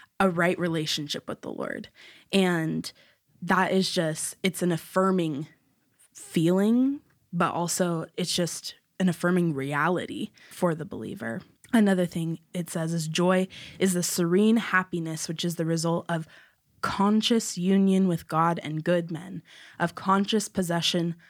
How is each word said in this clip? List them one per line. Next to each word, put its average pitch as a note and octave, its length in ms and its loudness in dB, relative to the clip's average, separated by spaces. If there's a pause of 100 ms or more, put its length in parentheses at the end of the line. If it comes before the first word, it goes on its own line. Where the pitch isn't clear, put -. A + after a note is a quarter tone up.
(180)
a F#3+ 120 4
right F3 280 0
relationship D#3+ 680 -4
with - 140 -12
the - 100 -10
Lord. - 360 -8 (440)
And E3 580 2 (520)
that F3+ 300 2
is F#3+ 180 2
just, D#3+ 520 -4
it's F#3 200 -2
an F3 100 2
affirming E3+ 760 0 (640)
feeling, G#3+ 840 2 (320)
but F3 200 0
also E3+ 540 -2 (100)
it's F3+ 180 -4
just - 400 -4 (240)
an F#3+ 100 2
affirming F3 460 0
reality D3 760 -2 (200)
for E3+ 240 -2
the D#3 100 -10
believer. A2+ 580 -10 (300)
Another G3 340 4
thing E3 320 -4 (160)
it F3 160 -6
says E3 240 -4
is D#3+ 140 -2
joy F#3 400 2 (300)
is F#3+ 140 2
the F3 100 0
serene F#3 540 4
happiness F3 720 -2
which E3 160 -4
is E3+ 120 -2
the E3 100 -2
result E3 420 0
of D#3+ 180 -4 (540)
conscious G#3+ 800 2
union F#3+ 480 4
with E3+ 220 -2
God E3 340 2
and D#3 220 -6
good E3+ 260 0
men, F3 320 -10 (360)
of E3+ 160 -2
conscious G3+ 540 0
possession E3+ 680 0 (140)